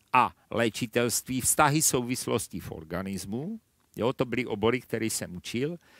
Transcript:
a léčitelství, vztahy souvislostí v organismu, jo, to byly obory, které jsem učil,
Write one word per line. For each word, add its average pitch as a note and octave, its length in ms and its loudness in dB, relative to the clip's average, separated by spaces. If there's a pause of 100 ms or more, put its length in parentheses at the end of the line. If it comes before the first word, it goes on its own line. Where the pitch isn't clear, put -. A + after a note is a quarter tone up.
(140)
a A#2 180 6 (200)
léčitelství, A#2+ 920 0
vztahy D3+ 400 4
souvislostí B2 800 0
v - 120 -10
organismu, G2 880 -6 (360)
jo, A#2+ 180 0
to - 120 0
byly A#2+ 200 -2
obory, A2+ 360 0
které A2+ 240 -4
jsem F2+ 300 -4
učil, C3 420 -4 (220)